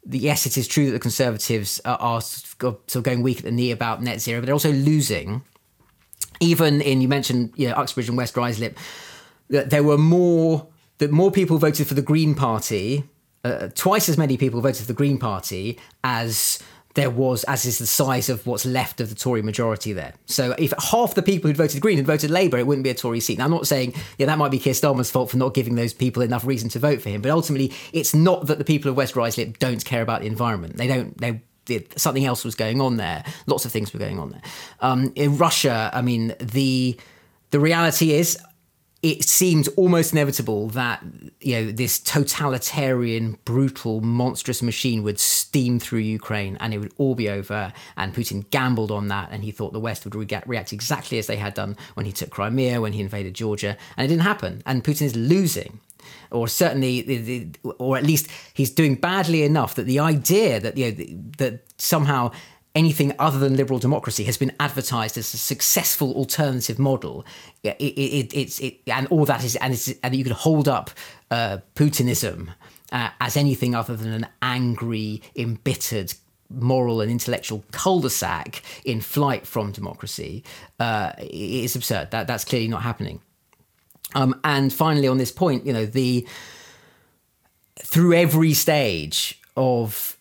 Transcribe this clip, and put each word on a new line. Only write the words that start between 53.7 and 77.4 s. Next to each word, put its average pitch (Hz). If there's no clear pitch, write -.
and 127
it -
didn't 165
happen. 113
And 131
Putin 151
is 127
losing, 143
or 117
certainly, 131
the, 123
the, 113
or 131
at 127
least 151
he's 135
doing 151
badly 165
enough 147
that 123
the 127
idea 156
that, 110
you 123
know, 87
that 120
somehow 139
anything 151
other 139
than 139
liberal 131
democracy 117
has 104
been 135
advertised 127
as 113
a 117
successful -
alternative 127
model. 123
Yeah, 107
it, 139
it, 139
it, 135
it's, -
it, 131
and 131
all 156
that 123
is, 117
and 131
it's, 123
and 127
you 131
could 123
hold 151
up, 123
uh, 110
Putinism, 117
uh, 120
as 120
anything 127
other 117
than 110
an 113
angry, 117
embittered, 113
moral 123
and 107
intellectual 117